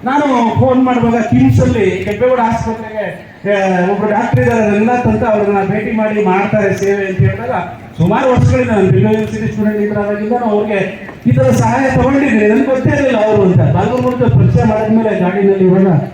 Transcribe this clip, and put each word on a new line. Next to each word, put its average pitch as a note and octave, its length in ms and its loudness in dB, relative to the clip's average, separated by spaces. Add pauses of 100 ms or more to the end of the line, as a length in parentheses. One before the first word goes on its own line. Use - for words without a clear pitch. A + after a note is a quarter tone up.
ನಾನು B3+ 560 0
ಫೋನ್ C4 240 2
ಮಾಡುವಾಗ A#3 380 0
ಕಿಮ್ಸ್ B3+ 380 2
ಅಲ್ಲಿ A3+ 300 0 (140)
ಕೆಂಪೇಗೌಡ A#3+ 360 0
ಆಸ್ಪತ್ರೆಗೆ, A3 880 -6 (240)
ಆ, F#3+ 380 0
ಒಬ್ರು G3+ 200 -2
ಡಾಕ್ಟರ್ A#3+ 300 0
ಇದ್ದಾರೆ A3 380 0
ರಂಗನಾಥ್ B3 280 0
ಅಂತ, A3 180 0
ಅವ್ರನ್ನ G3+ 440 0
ಭೇಟಿ G#3+ 280 -4
ಮಾಡಿ G#3 280 -2
ಮಾಡ್ತಾರೆ G3 500 0
ಸೇವೆ G3 320 -2
ಅಂತ F#3+ 120 -6
ಹೇಳಿದಾಗ - 320 0 (460)
ಸುಮಾರು A3 340 0
ವರ್ಷಗಳಿಂದ B3 400 2
ನಾನು G#3 120 2
ಬೆಂಗಳೂರು G3+ 320 2
ಯೂನಿವರ್ಸಿಟಿ G#3+ 380 -4
ಸ್ಟೂಡೆಂಟ್ G#3 260 -2
ಇದ್ರಾಗಿಂದ G#3 540 -4
ನಾನು A#3+ 120 -2
ಅವ್ರಿಗೆ G#3 640 -4 (180)
ಈ - 60 4
ತರ - 180 2
ಸಹಾಯ C4 400 0
ತಗೊಂಡಿದ್ದೀನಿ, B3+ 560 2
ನನ್ಗೆ A#3 180 2
ಗೊತ್ತೇ C4 260 0
ಇರಲಿಲ್ಲ B3+ 360 0
ಅವರು G#3 160 2
ಅಂತ. F#3 140 2
ಬಾಲಗುರುಮೂರ್ತಿ B3 840 0
ಪರಿಚಯ - 260 2
ಮಾಡಿದ್ಮೇಲೆ G#3+ 560 0
ಗಾಡಿನಲ್ಲಿ F#3+ 440 2
ಇವಾಗ F#3+ 220 4 (280)